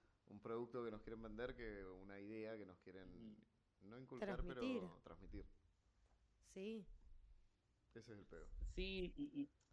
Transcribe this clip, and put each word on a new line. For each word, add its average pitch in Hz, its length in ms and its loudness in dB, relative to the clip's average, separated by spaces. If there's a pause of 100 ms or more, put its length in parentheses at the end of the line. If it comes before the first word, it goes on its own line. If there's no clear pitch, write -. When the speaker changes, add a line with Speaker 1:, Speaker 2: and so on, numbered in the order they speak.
(260)
Speaker 1:
un 104 140 -8
producto 120 440 2
que 113 60 4
nos 107 120 0
quieren 113 200 -2
vender 113 320 2
que 107 320 -2
una 95 340 -4
idea 110 380 0
que 98 80 -4
nos 87 140 -10
quieren 92 280 -8
Speaker 2:
Ujú. - 800 -10
Speaker 1:
no 117 100 -6
inculcar, 131 380 0
Speaker 3:
Transmitir. 208 440 4
Speaker 1:
pero 175 240 -4
transmitir. 90 420 -4 (1040)
Speaker 3:
Sí. 202 320 0 (1120)
Speaker 1:
Ese 113 180 -8
es 104 60 -6
el 92 80 -8
peo. 82 180 -4 (300)
Speaker 2:
Sí, 185 420 4
y, 143 260 4
y - 80 0 (220)